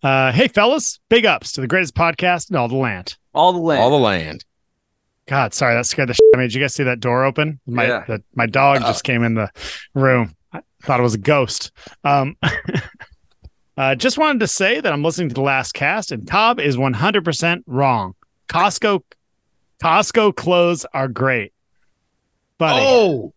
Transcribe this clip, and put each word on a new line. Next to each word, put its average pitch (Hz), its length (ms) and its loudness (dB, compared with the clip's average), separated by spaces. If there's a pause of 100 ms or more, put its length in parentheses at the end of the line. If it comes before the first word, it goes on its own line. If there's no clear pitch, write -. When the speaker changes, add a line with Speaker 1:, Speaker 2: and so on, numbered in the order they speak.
Speaker 1:
Uh, 135 300 2
hey, 180 160 4
fellas. 240 520 0 (100)
Big 226 180 4
ups - 240 -2
to 139 100 -8
the 131 60 -4
greatest 170 260 -2
podcast 175 560 0
in 185 60 -4
all 123 120 0
the 123 80 -4
land. 110 400 -4 (200)
Speaker 2:
All 175 180 4
the 180 60 -2
land. 156 240 2
Speaker 3:
All 127 80 4
the 147 80 4
land. 85 440 -2 (840)
Speaker 1:
God, 135 260 -2
sorry, 120 220 0
that 120 100 -2
scared 135 240 -2
the 123 60 -2
shit - 80 6 (100)
out 131 40 4
of - 20 0
me. 127 60 0
Did 117 100 -4
you 131 60 -2
guys 139 120 -2
see - 120 -6
that 123 140 -2
door 123 240 0
open? 151 440 -2
My, 120 180 -2
Speaker 2:
Yeah. 117 220 -2
Speaker 1:
the, 107 160 -6 (100)
my 117 140 -2
dog 139 300 2
Speaker 3:
Uh, 120 100 -2
Speaker 1:
just 113 160 -4
came 120 200 0
in 113 120 0
the 110 160 -4 (420)
room. 127 420 2 (160)
I - 100 -14 (200)
thought 127 180 0
it 123 40 2
was 117 100 2
a 104 60 -4
ghost. 135 520 0 (320)
Um, 143 320 0 (680)
<laughs> - 760 -20
uh, 135 160 0
just 240 240 -2
wanted 294 220 0
to 208 80 0
say 226 340 0
that 185 100 0
I'm 147 120 -2
listening 165 260 -2
to 120 60 -8
the 135 60 -2
last 135 320 -2
cast, 180 380 -4
and 123 160 -10
Cobb 220 320 0
is 143 200 -2
one 131 140 0
hundred 156 300 0
percent 170 440 -4
wrong. 123 480 -2 (340)
Costco, 196 540 0 (800)
Costco 196 520 2
clothes 175 480 0 (120)
are 135 140 -2
great. 123 440 -2 (1040)
Buddy, 202 260 2
Speaker 3:
Oh. 202 540 2